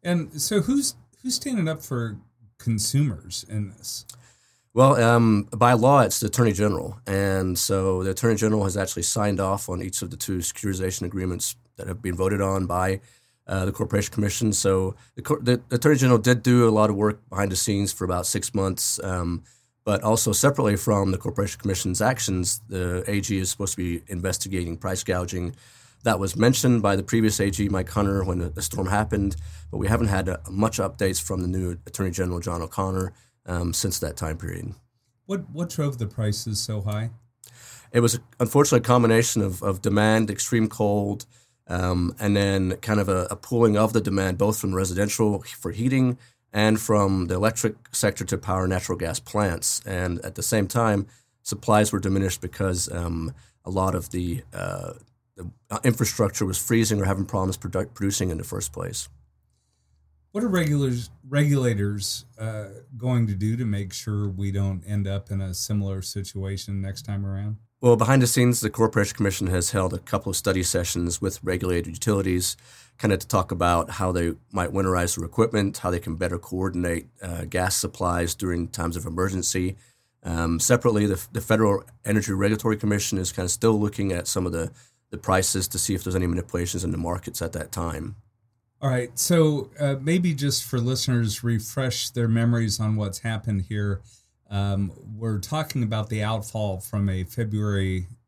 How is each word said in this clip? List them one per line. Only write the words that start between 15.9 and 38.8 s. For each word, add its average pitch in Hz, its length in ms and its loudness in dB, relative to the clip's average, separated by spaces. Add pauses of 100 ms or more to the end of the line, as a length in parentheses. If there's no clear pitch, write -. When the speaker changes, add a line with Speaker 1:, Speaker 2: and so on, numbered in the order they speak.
Speaker 2:
General 123 220 6
did 120 220 4
do 123 280 8
a - 20 6
lot 107 180 6
of 101 60 2
work 104 320 0
behind 95 240 0
the 90 60 -2
scenes 101 340 0
for - 140 -4
about 90 200 0
six - 280 -4
months, 95 500 -2
um, 87 400 -4 (400)
but 104 180 0
also 110 300 2
separately 120 460 2
from 98 340 2
the 92 60 0
Corporation - 420 -4
Commission's 92 420 -2
actions, 101 680 0
the 90 360 -4
A 104 140 0
G 98 200 -2
is 92 120 -4
supposed - 220 -4
to - 40 -8
be 87 300 -4
investigating 90 680 -4
price 92 260 -4
gouging. 90 500 -2 (500)
That 107 160 2
was 95 180 -2
mentioned 120 440 4
by 101 140 4
the 95 80 0
previous 110 380 2
A 101 100 2
G, 101 160 0
Mike 95 220 0
Hunter, 98 340 0
when 90 160 -2
the, 87 80 -2
the 85 140 -8
storm - 260 -4
happened, 101 480 0 (360)
but 104 80 -8
we 98 100 0
haven't 117 180 4
had, 95 220 0
uh, 90 80 -4 (120)
much 107 280 0
updates 92 440 -2
from 92 200 -4
the 90 80 -2
new 90 360 -2
Attorney 95 260 -4
General, 90 280 -2
John 85 220 -4
O'Connor, 95 500 -2 (340)
um, 87 280 -2
since - 260 -2
that 76 160 -4
time 82 220 -4
period. 87 360 -8 (520)
Speaker 1:
What, 190 240 -6
what 165 200 -6
drove 143 280 -2
the 117 100 -4
prices 104 540 -2
so 107 180 -4
high? 107 300 -4 (840)
Speaker 2:
It 120 80 4
was, 117 220 4 (180)
unfortunately, 123 460 6